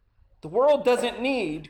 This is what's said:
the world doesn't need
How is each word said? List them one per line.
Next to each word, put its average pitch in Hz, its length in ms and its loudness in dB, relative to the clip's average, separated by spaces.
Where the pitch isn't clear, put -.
the 160 60 -14
world 254 360 2
doesn't 240 380 0
need 196 480 -4